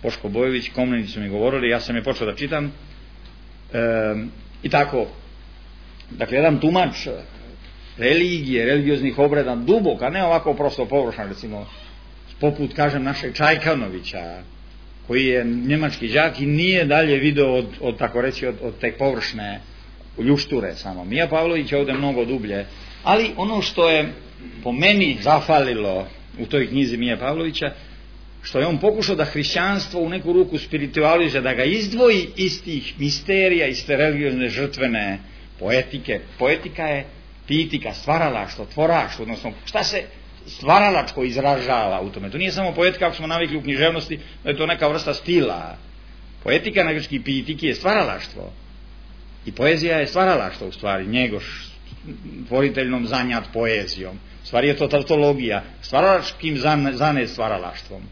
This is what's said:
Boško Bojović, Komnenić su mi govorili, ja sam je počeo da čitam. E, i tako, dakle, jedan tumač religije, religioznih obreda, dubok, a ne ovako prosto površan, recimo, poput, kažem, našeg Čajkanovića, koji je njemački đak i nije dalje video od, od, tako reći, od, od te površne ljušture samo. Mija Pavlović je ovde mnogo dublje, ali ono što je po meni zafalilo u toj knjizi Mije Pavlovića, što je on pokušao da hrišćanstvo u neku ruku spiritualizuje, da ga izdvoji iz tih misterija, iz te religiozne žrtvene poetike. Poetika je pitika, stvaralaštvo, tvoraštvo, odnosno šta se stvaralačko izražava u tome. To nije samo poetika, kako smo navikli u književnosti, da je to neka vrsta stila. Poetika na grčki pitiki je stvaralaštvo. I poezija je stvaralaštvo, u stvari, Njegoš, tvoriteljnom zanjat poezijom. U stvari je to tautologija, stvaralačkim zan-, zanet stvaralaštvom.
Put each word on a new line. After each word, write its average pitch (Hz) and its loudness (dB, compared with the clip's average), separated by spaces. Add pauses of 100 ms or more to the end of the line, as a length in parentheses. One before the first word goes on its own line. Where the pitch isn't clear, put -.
Boško 113 -4
Bojović, 123 0
Komnenić 120 -2
su 107 -8
mi 101 -6
govorili, 120 0
ja 117 2
sam 120 -4
je 110 -2
počeo 127 -2
da 101 -2
čitam. 143 -4 (1000)
E, 120 -2 (840)
i 143 -4
tako, 139 2 (1040)
dakle, 117 -2
jedan 147 6
tumač 165 2 (920)
religije, 139 2
religioznih 139 2
obreda, 139 2
dubok, 143 2
a 131 0
ne 185 0
ovako 160 2
prosto 139 0
površan, 117 0
recimo, 104 -10 (720)
poput, 143 0
kažem, 143 2
našeg 131 -4
Čajkanovića, 101 0 (640)
koji 131 2
je 123 2
njemački 127 0
đak 151 2
i 139 0
nije 170 4
dalje 147 4
video 143 4
od, 127 2 (140)
od, 117 -4
tako 123 0
reći, 131 -2
od, 120 -4
od 117 -8
te 117 -2
površne 110 -4 (580)
ljušture 120 2
samo. 90 -10
Mija 139 0
Pavlović 160 0
je 143 2
ovde 139 2
mnogo 131 0
dublje, 104 -4 (400)
ali 220 4
ono 208 0
što 170 4
je 156 2 (500)
po 123 -4
meni 165 4
zafalilo 120 4 (320)
u 113 -6
toj 135 2
knjizi 123 0
Mije 117 0
Pavlovića, 151 -4 (720)
što - -2
je 151 2
on 165 0
pokušao 202 2
da 156 2
hrišćanstvo 175 -2
u 165 0
neku 175 -2
ruku 156 0
spiritualizuje, 151 2
da 127 0
ga 127 2
izdvoji 208 4
iz 190 -2
tih 151 -6
misterija, 180 2
iz 127 -4
te 143 2
religiozne 143 2
žrtvene 113 -2 (400)
poetike. 120 0 (180)
Poetika 156 0
je 139 -2 (420)
pitika, 147 -2
stvaralaštvo, 123 -2
tvoraštvo, 151 0
odnosno 110 -8 (120)
šta 208 -2
se 202 -2 (440)
stvaralačko 165 4
izražava 123 0
u 101 -6
tome. 98 -8
To 131 -6
nije 185 -2
samo 185 -2
poetika, 180 2
kako 170 0
smo 160 -8
navikli 165 -2
u 139 -4
književnosti, 147 0 (260)
da 143 -2
je 143 0
to 156 0
neka 160 2
vrsta 147 -2
stila. 95 0 (640)
Poetika 196 2
na 160 0
grčki 143 -4
pitiki 139 -4
je 123 0
stvaralaštvo. - -2 (960)
I 104 -8
poezija 160 2
je 143 2
stvaralaštvo, 135 2
u 92 -10
stvari, 98 -2
Njegoš, 113 0 (1040)
tvoriteljnom 127 2
zanjat 123 -2
poezijom. 101 -2 (280)
U - -16
stvari 123 2
je 139 2
to 143 0
tautologija, 139 2 (200)
stvaralačkim 170 2
zan-, 139 2
zanet 131 2
stvaralaštvom. 98 -6